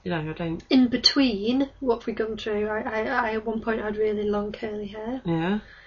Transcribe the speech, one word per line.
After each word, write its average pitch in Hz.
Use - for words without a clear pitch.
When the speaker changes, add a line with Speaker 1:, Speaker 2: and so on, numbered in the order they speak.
Speaker 1:
You 180
know, 156
I -
don't. 165
Speaker 2:
In 254
between, 240
what 233
have -
we 233
gone 220
through? 214
I, 214
I, 220
I, 233
at 220
one 226
point, 220
had 214
really 214
long 208
curly 214
hair. 220
Speaker 1:
Yeah. 175